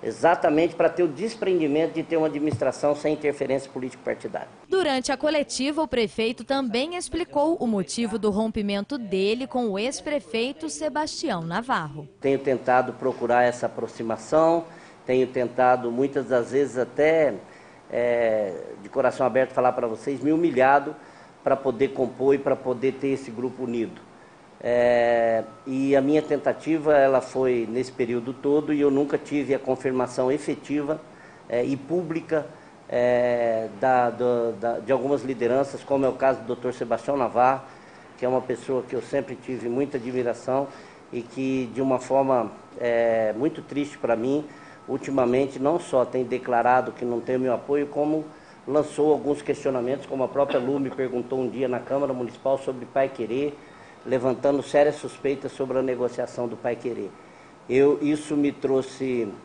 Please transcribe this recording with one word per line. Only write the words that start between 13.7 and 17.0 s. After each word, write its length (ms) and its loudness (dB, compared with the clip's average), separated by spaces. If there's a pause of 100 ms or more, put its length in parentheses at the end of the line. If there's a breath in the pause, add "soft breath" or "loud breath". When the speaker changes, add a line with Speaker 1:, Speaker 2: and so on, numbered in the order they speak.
Speaker 1:
tenho 220 2
tentado 640 2
muitas 360 -2
das 260 0
vezes 260 0
até, 580 2 (540 loud breath)